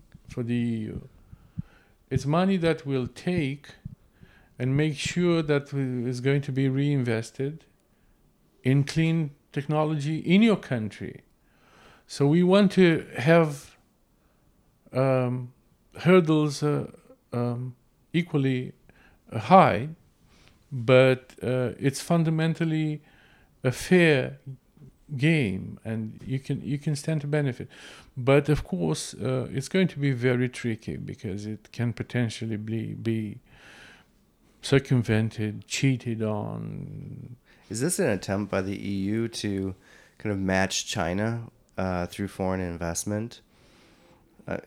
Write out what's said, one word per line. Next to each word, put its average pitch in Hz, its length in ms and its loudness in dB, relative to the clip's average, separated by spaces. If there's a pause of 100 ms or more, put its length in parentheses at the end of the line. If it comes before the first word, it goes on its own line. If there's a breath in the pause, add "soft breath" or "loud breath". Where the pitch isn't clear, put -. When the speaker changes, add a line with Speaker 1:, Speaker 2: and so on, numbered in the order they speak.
(280)
Speaker 1:
for - 140 -8
the 120 140 -2
E 117 200 -2 (120)
U. - 200 -10 (1000 loud breath)
It's 135 160 -2
money 185 320 2
that 165 260 0
we'll 131 240 -2
take 151 680 -4 (840 soft breath)
and 127 180 -2
make 151 220 0
sure 170 460 0
that 143 280 0
we, 127 380 -4
is 123 100 -6
going 139 220 2
to 139 100 -8
be 135 160 0
reinvested 135 1000 -2 (1000)
in 139 200 4
clean 160 460 0 (220)
technology 151 680 -2
in 190 240 4
your 220 140 6
country. - 680 -6 (840 soft breath)
So - 180 0
we 160 160 4
want 190 300 6
to 175 340 6 (120)
have, 156 600 2 (1160)
um, 127 600 0 (460)
hurdles, 156 640 4
uh, 147 240 0 (440)
um, 120 440 -4 (380)
equally, 135 600 -2 (580 soft breath)
uh, 113 80 -4
high, 123 480 6 (840 soft breath)
but, 127 720 4
uh, 127 380 -2
it's 139 220 0
fundamentally 160 1000 0 (640 soft breath)
a 127 80 2
fair 139 640 4 (800)
game, 120 720 0
and 110 400 -8
you 131 140 -4
can, 139 220 -6
you 143 160 -4
can 147 180 -4
stand 156 260 -4
to 147 60 -8
benefit. 143 420 -2 (480 loud breath)
But 139 320 4
of 147 160 0
course, 165 480 -4
uh, 127 380 -4
it's - 180 -6
going 190 200 2
to - 100 -8
be 139 120 2
very 123 380 2
tricky 113 480 -6
because 95 480 -10
it 107 260 -12
can 117 220 -4
potentially 113 640 -4
be, 110 360 -6
be 110 460 -4 (1200 loud breath)
circumvented, 110 1080 0
cheated 123 540 -2
on. 107 1160 -8 (320 soft breath)
Speaker 2:
Is 110 100 -8
this 170 200 -2
an 165 100 2
attempt 98 420 -2
by 98 100 0
the 95 160 -6
E 101 160 -6 (100)
U 110 260 -2
to 95 440 -4 (440 soft breath)
kind 107 160 -4
of 98 60 -2
match 95 460 0
China, 107 580 -4 (340)
uh, 90 300 -4
through 101 200 -8
foreign 92 320 -4
investment? 87 800 -6 (1080 soft breath)
Uh, 90 220 -8